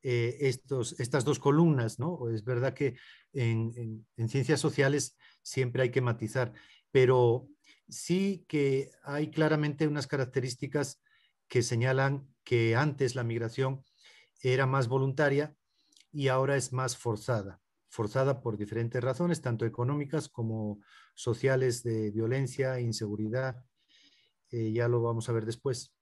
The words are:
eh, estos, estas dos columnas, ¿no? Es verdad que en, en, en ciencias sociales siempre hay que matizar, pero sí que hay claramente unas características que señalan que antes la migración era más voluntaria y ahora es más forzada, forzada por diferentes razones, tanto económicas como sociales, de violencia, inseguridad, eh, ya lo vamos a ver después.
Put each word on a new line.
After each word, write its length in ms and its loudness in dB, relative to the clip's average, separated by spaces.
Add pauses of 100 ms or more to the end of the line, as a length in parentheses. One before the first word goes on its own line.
eh, 380 0
estos, 580 -2
estas 260 0
dos 140 0
columnas, 600 4
¿no? 300 -4
Es 140 -4
verdad 300 -2
que 220 -2 (380)
en, 420 0
en, 400 -10
en 140 -2
ciencias 300 2
sociales 580 2 (240)
siempre 400 -2
hay 100 2
que 100 2
matizar, 520 -2 (380)
pero 560 6 (420)
sí 580 -2
que 440 0 (120)
hay 280 -4
claramente 560 2
unas 200 -2
características 920 -4 (460)
que 140 2
señalan 680 0 (160)
que 320 2
antes 400 0
la 80 -4
migración 600 -4 (580)
era 240 2
más 220 2
voluntaria 680 2 (560)
y 180 0
ahora 260 2
es 160 -2
más 260 -2
forzada, 640 -4 (280)
forzada 520 -2
por 160 -4
diferentes 460 -4
razones, 380 0
tanto 240 -2
económicas 640 -2
como 500 -6 (360)
sociales, 680 0
de 280 -2
violencia, 680 -2
inseguridad, 840 -4 (880)
eh, 200 -2
ya 160 0
lo 140 2
vamos 260 -2
a 60 -2
ver 120 0
después. 560 -6